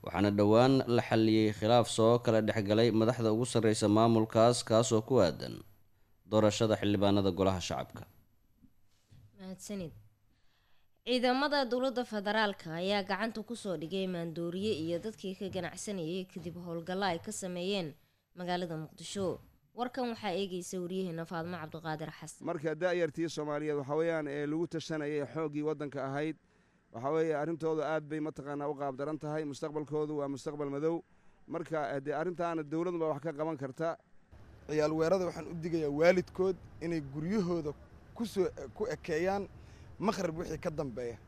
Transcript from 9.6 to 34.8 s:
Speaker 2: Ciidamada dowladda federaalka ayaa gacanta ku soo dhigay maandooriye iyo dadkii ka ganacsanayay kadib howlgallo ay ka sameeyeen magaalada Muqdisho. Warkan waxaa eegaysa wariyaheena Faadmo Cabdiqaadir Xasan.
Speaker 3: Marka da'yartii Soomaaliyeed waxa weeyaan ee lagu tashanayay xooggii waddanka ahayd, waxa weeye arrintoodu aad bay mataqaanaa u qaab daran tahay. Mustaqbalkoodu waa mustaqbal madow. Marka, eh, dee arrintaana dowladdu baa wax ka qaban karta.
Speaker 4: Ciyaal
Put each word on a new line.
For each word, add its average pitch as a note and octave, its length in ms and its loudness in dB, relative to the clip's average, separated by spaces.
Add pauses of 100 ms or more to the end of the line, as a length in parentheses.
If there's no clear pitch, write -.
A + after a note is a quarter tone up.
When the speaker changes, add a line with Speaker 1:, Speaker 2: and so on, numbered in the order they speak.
Speaker 2:
Ciidamada B3+ 580 2
dowladda B3 400 0
federaalka G#3 640 0 (100)
ayaa G3 240 0
gacanta G3+ 400 -4
ku A#3 120 -10
soo G3 220 -4
dhigay F#3 300 -2
maandooriye E3+ 720 -2
iyo E3 200 -2
dadkii G3 360 -8
ka G3 140 -8
ganacsanayay F#3 800 -6
kadib E3+ 260 -10
howlgallo F3 500 -6
ay E3+ 140 0
ka G#3+ 120 -10
sameeyeen F3+ 640 -4 (420)
magaalada F3 420 -4
Muqdisho. E3 600 -6 (340)
Warkan B3 380 -4
waxaa G#3+ 240 -4
eegaysa F#3 460 -4
wariyaheena F3 440 -4
Faadmo F3 320 -6
Cabdiqaadir D#3 540 -8
Xasan. - 340 -14
Speaker 3:
Marka D#3 300 -2
da'yartii E3+ 540 0
Soomaaliyeed D3 500 -2
waxa C#3+ 160 -2
weeyaan D#3+ 320 0
ee C#3+ 180 -4
lagu D#3+ 220 -2
tashanayay D3+ 680 -2
xooggii D3+ 300 -4
waddanka D3 420 -4
ahayd, C#3+ 300 -2 (580)
waxa B2+ 160 -4
weeye D#3+ 260 2
arrintoodu D#3 460 0
aad D3+ 220 0
bay D3+ 160 -6
mataqaanaa D3 500 -6
u D3+ 60 -2
qaab C#3 220 -4
daran C#3+ 200 -4
tahay. D3+ 280 -4
Mustaqbalkoodu D3+ 720 -4
waa C#3 80 -2
mustaqbal C#3+ 420 -6
madow. D3+ 260 0 (520)
Marka, D3+ 480 -4
eh, C#3 60 -2
dee C#3+ 120 -4
arrintaana E3 500 -2
dowladdu E3 360 -2
baa D#3+ 140 2
wax C#3 100 -4
ka E3 100 -4
qaban D#3 240 -4
karta. C#3 400 -4 (720)
Speaker 4:
Ciyaal D3+ 260 4